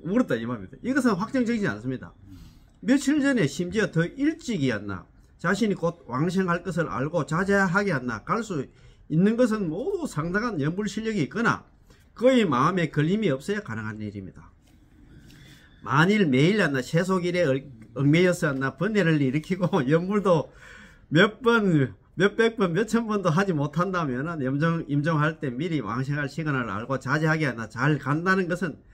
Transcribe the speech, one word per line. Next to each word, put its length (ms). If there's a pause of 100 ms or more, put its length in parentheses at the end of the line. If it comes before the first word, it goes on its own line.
물었다 320
이 100
말입니다. 380
이것은 300
확정적이지 560
않습니다. 440 (680)
며칠 400
전에 260
심지어 440
더 140
일찍이었나 1000 (320)
자신이 380
곧 320
왕생할 560
것을 260
알고 360
자제하게 680
했나 300
갈 200
수 240 (400)
있는 300
것은 320
모두 380
상당한 540
연불 260
실력이 360
있거나 420 (480)
그의 320
마음에 440
걸림이 400
없어야 320
가능한 400
일입니다. 500 (1300)
만일 440
매일 340
했나 200
세속일에 640
얼-, 260 (240)
얽매여서 560
했나 260
번뇌를 440
일으키고 680
<laughs> 0
연불도 640 (580)
몇 320
번, 520 (220)
몇백 420
번, 160
몇천 340
번도 220
하지 240
못한다면은 880
임종-, 460
임종할 520
때 100
미리 320
왕생할 480
시간을 400
알고 300
자제하게 480
했나 200
잘 300
간다는 500
것은 300 (160)